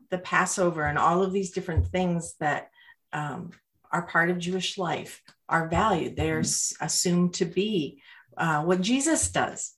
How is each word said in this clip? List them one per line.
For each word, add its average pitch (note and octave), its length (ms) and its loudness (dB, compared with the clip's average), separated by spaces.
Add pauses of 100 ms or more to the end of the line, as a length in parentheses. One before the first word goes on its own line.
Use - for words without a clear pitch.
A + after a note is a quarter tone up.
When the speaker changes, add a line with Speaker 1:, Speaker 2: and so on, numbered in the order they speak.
(120)
Speaker 1:
the F3+ 80 -2
Passover F3 640 0
and D3 140 0
all E3+ 240 4
of F#3+ 100 0
these F#3+ 180 0
different F3+ 380 0
things F3 500 0
that, D3 320 -2 (420)
um, D3 380 -6 (400)
are E3+ 160 0
part E3+ 240 2
of F3+ 80 0
Jewish F3+ 400 -4
life - 440 -6 (260)
are D#3+ 200 0
valued. F3 480 2
They're D#3+ 240 0
Speaker 2:
Mm-hmm. - 0 -
Speaker 1:
s-, - 400 -2
assumed F3 540 2
to F#3 100 0
be, F#3 580 -2 (340)
uh, D#3 260 0
what F#3 180 2
Jesus C#4 500 2
does. - 480 -2